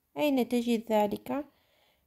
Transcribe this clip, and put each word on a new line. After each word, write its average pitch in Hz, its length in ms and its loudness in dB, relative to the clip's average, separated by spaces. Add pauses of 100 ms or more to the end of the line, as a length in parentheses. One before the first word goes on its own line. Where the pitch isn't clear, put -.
(180)
أين 269 300 2
تجد 233 440 0
ذلك 214 520 0 (640)